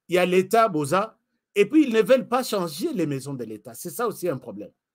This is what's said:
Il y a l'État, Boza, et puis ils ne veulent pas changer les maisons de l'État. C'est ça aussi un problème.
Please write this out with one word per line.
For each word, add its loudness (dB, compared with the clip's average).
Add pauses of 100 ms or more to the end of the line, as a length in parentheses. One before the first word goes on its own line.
Il -2
y 6
a 4
l'État, 4
Boza, -2 (340)
et 4
puis 4
ils 0
ne 4
veulent 4
pas -2
changer -4
les -2
maisons -6
de -10
l'État. -14
C'est -12
ça -4
aussi -4
un -4
problème. -14 (240)